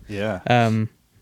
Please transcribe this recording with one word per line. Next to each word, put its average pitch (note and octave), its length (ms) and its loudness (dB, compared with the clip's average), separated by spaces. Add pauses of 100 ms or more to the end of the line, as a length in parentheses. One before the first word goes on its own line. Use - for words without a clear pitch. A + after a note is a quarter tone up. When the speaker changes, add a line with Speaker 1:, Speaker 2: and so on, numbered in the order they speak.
Speaker 1:
Yeah. G2+ 400 -6
Speaker 2:
Um, A2+ 420 2 (320)